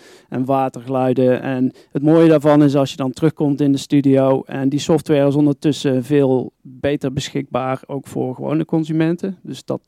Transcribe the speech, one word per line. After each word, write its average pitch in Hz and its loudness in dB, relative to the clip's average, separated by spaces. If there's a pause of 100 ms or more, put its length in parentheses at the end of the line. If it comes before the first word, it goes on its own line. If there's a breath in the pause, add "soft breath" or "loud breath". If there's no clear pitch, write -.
(280 loud breath)
en 127 -6
watergeluiden. 127 0
En 131 -4 (200 soft breath)
het 131 -6
mooie 165 6
daarvan 151 4
is 143 4
als 135 0
je - -14
dan 131 -4
terugkomt 147 -2
in 143 2
de 139 0
studio 135 2
en 135 -4
die 143 -2
software 147 0
is 135 0
ondertussen 143 -2
veel 131 0 (100)
beter 139 -6
beschikbaar, 131 -6
ook 139 -10
voor 127 -6
gewone 147 -4
consumenten. 160 -4
Dus 135 -14
dat 127 -8